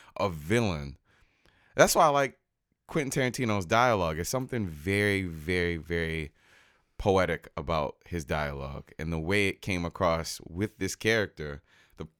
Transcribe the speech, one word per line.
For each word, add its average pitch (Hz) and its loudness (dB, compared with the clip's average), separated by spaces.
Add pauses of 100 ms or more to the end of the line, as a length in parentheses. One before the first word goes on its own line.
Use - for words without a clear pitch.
(160)
a 101 0
villain. 80 -2 (800)
That's 165 6
why 175 6
I 151 6
like 139 2 (480)
Quentin 139 -4
Tarantino's 113 0
dialogue. 104 4
It's 85 -4
something 127 -2
very, 98 2
very, 87 -2
very 80 -4 (680)
poetic 90 2
about 78 -2
his 85 -6
dialogue 71 -6
and 80 -6
the 80 -2
way 98 2
it - -6
came 90 -4
across 82 0
with 92 -6
this 95 -4
character. 87 -2 (360)
The, 82 -12 (140)